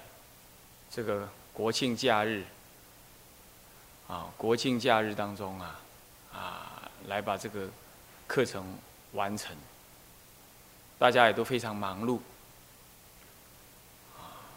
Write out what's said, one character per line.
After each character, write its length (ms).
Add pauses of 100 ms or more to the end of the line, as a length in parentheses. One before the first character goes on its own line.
(920)
这 120
个 240 (260)
国 180
庆 240
假 300
日， 180 (1600)
啊， 200 (100)
国 180
庆 220
假 240
日 140
当 200
中 240
啊， 200 (540)
啊， 580 (160)
来 140
把 160
这 100
个 220 (580)
课 160
程 340 (360)
完 240
成。 180 (1400)
大 140
家 160
也 60
都 100
非 160
常 160
忙 300
碌。 120 (2000)
啊， 220 (180)